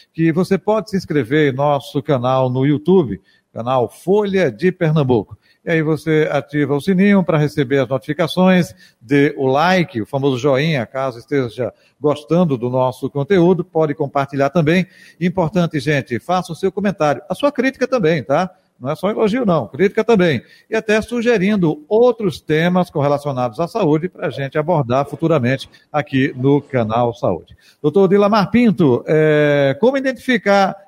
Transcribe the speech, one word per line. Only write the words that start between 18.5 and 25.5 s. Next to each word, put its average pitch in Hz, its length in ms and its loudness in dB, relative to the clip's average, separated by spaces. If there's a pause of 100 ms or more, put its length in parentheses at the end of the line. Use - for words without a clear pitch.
Não 127 80 -8
é 156 60 -4
só 190 160 -4
elogio, 226 340 0
não, 160 220 0
crítica 196 360 -2
também. 180 380 2 (260)
E - 80 -6
até 220 280 0
sugerindo 214 840 0
outros 226 540 0
temas 175 480 0
correlacionados 139 720 -2
à 170 80 -2
saúde 165 420 0
pra 180 220 -8
gente 135 260 -6
abordar 143 480 0
futuramente 139 640 -2 (220)